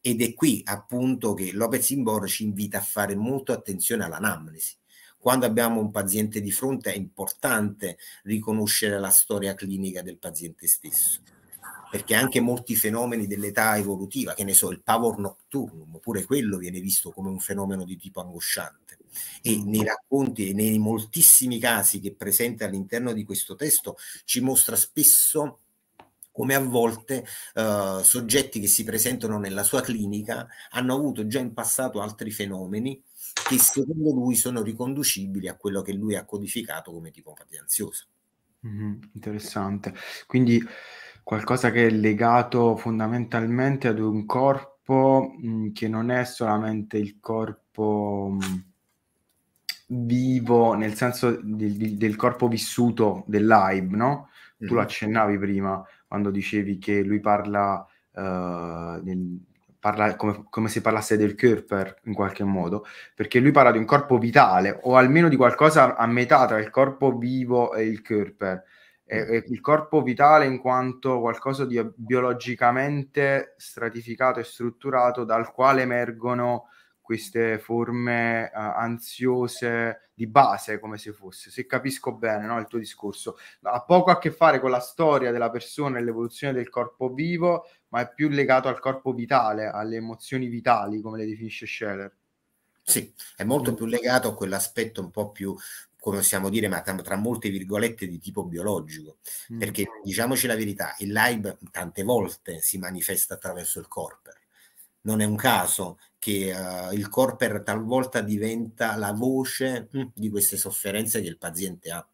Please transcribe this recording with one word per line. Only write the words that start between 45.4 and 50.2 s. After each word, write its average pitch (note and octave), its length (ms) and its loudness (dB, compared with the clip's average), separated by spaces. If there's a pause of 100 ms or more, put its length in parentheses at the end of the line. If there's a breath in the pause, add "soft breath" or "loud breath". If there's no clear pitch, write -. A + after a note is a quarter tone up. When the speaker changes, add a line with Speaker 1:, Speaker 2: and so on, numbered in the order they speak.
Speaker 2:
che A2 160 -4
non A2+ 220 -2
è B2 140 2
solamente G#2+ 720 -2
il G#2 240 -4
corpo, G#2+ 1120 -2
mm, F#2+ 240 -4 (1300)
vivo, A#2+ 880 4